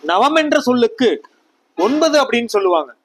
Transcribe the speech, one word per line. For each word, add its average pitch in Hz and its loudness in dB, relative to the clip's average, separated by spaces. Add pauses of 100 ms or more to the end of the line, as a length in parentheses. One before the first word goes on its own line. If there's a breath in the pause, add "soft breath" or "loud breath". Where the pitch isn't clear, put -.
நவம் 220 0
என்ற 302 2
சொல்லுக்கு 240 0 (640)
ஒன்பது 302 0
அப்படின்னு 240 -4
சொல்லுவாங்க. 170 -2 (100)